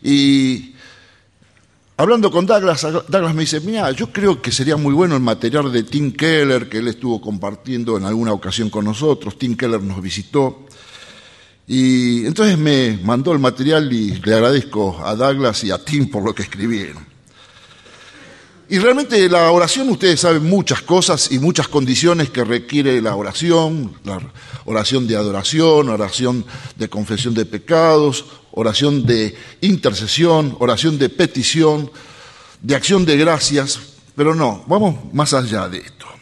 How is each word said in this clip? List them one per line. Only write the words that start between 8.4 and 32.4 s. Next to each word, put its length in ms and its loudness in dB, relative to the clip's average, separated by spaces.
con 140 -4
nosotros". 540 -2
Tim 180 -4
Keller 260 -2
nos 180 -8
visitó. 680 -4
Y 540 2
entonces 320 2
me 460 2
mandó 300 0
el 60 2
material 540 0
y 240 -2
le 180 0
agradezco 720 0
a 100 -4
Douglas 500 0
y 60 -2
a 60 -2
Tim 340 -2
por 140 -4
lo 100 -2
que 100 -8
escribieron. 640 -8
Y 80 2
realmente 500 4
la 220 6
oración, 400 2
ustedes 300 2
saben 280 2
muchas 340 0
cosas 480 2
y 80 0
muchas 300 0
condiciones 600 0
que 140 -2
requiere 580 0
la 140 -2
oración, 880 -2
la 140 -8
oración 420 -2
de 100 -2
adoración, 720 2
oración 540 -4
de 120 -8
confesión 460 -6
de 100 0
pecados, 800 0
oración 520 0
de 320 0
intercesión, 1000 0
oración 380 0
de 120 2
petición, 800 0